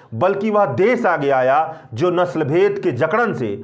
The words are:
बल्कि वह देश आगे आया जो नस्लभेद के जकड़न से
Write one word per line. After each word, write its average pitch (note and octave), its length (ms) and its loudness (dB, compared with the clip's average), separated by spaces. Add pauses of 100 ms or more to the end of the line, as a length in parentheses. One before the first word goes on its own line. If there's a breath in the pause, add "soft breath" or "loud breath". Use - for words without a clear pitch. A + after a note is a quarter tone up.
(140 loud breath)
बल्कि G3+ 360 0
वह G#3 180 2
देश G#3+ 380 0
आगे D3 260 0
आया C3+ 640 0
जो D#3+ 180 0
नस्लभेद F3 680 0
के F3 140 -2
जकड़न E3 400 0
से G#2+ 300 -6